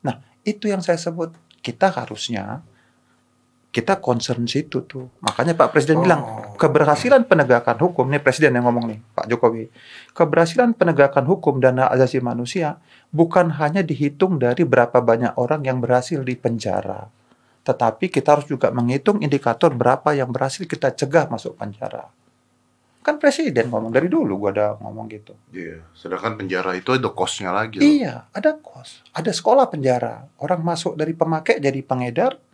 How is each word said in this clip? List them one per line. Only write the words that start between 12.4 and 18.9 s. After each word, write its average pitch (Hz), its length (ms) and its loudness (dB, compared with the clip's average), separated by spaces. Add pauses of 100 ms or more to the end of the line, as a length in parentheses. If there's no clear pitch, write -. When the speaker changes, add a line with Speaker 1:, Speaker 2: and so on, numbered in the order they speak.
Speaker 1:
bukan 165 460 2
hanya 156 260 -2
dihitung 151 560 0
dari 127 240 2
berapa 123 340 4
banyak 117 400 2
orang 135 280 -2
yang 127 160 -2
berhasil 123 400 0
di 127 160 -4
penjara. 107 720 -4 (520)
Tetapi 123 500 0
kita 147 240 4
harus 143 100 -2
juga 135 240 0
menghitung 123 500 0